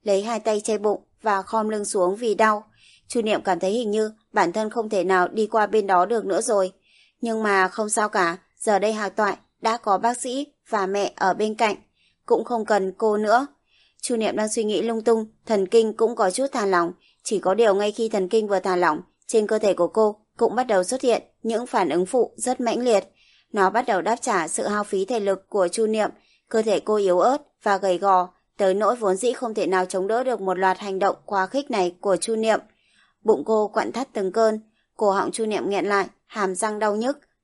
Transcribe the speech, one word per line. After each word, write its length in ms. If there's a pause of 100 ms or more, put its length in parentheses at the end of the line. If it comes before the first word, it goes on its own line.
lấy 200
hai 180
tay 200
che 180
bụng 220 (220)
và 200
khom 260
lưng 160
xuống 320
vì 180
đau. 300 (440)
Chu 140
Niệm 200
cảm 180
thấy 100
hình 200
như 220 (200)
bản 200
thân 180
không 180
thể 160
nào 240
đi 180
qua 200
bên 200
đó 200
được 180
nữa 160
rồi. 320 (480)
Nhưng 220
mà 260
không 200
sao 200
cả, 280 (220)
giờ 200
đây 140
Hạc 240
Toại 200 (240)
đã 160
có 220
bác 220
sĩ 260 (220)
và 180
mẹ 300
ở 180
bên 200
cạnh, 220 (500)
cũng 180
không 200
cần 340
cô 180
nữa. 300 (560)
Chu 140
Niệm 200
đang 120
suy 160
nghĩ 180
lung 200
tung, 240 (200)
thần 200
kinh 260
cũng 240
có 140
chút 220
thả 140
lỏng. 260 (320)
Chỉ 140
có 160
điều 200
ngay 180
khi 160
thần 200
kinh 200
vừa 120
thả 160
lỏng, 240 (260)
trên 200
cơ 120
thể 160
của 140
cô 280 (200)
cũng 180
bắt 100
đầu 200
xuất 160
hiện 220 (200)
những 240
phản 220
ứng 180
phụ 300
rất 240
mãnh 200
liệt. 240 (480)
Nó 180
bắt 160
đầu 160
đáp 140
trả 320
sự 180
hao 180
phí 200
thể 160
lực 280
của 200
Chu 180
Niệm. 240 (380)
Cơ 140
thể 180
cô 160
yếu 220
ớt 200 (240)
và 140
gầy 220
gò, 300 (280)
tới 180
nỗi 220
vốn 200
dĩ 160
không 220
thể 120
nào 180
chống 220
đỡ 180
được 160
một 180
loạt 200
hành 200
động 180 (100)
quá 200
khích 240
này 300
của 160
Chu 200
Niệm. 240 (640)
Bụng 220
cô 220
quặn 240
thắt 200
từng 200
cơn, 280 (360)
cổ 140
họng 200
Chu 160
Niệm 240
nghẹn 160
lại, 200 (200)
hàm 280
răng 240
đau 180
nhức, 220 (260)